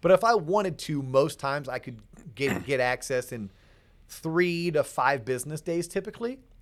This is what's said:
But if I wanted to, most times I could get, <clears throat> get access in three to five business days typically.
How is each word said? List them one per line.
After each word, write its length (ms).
But 100
if 120
I 100
wanted 460
to, 240
most 340
times 320
I 80
could 240
get, 300
<clears throat> 20
get 140
access 520
in 200
three 640
to 120
five 420
business 360
days 260
typically. 520